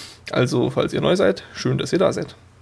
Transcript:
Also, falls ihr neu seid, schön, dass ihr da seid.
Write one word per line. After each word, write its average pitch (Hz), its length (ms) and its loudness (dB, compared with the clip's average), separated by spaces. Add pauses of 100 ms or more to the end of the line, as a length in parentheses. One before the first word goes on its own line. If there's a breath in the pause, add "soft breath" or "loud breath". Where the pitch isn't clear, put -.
(300 loud breath)
Also, 127 400 2
falls - 220 0
ihr 135 80 0
neu 147 160 2
seid, 190 260 2 (100)
schön, 131 260 -2
dass 139 140 -4
ihr 180 60 0
da 151 140 4
seid. - 240 -8 (260)